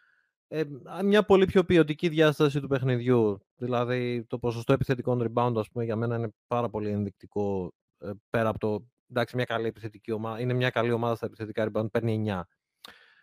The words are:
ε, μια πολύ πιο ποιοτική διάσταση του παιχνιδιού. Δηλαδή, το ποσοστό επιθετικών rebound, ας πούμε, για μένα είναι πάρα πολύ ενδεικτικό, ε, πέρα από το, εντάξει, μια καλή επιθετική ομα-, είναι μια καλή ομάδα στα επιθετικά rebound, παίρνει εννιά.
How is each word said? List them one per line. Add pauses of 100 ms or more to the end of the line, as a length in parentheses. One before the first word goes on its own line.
(480)
ε, (400)
μια
πολύ
πιο
ποιοτική
διάσταση
του
παιχνιδιού. (100)
Δηλαδή,
το
ποσοστό
επιθετικών
rebound,
ας
πούμε,
για
μένα
είναι (140)
πάρα
πολύ
ενδεικτικό, (260)
ε, (180)
πέρα
από
το, (240)
εντάξει,
μια
καλή
επιθετική
ομα-,
είναι
μια
καλή
ομάδα
στα
επιθετικά
rebound,
παίρνει
εννιά. (760)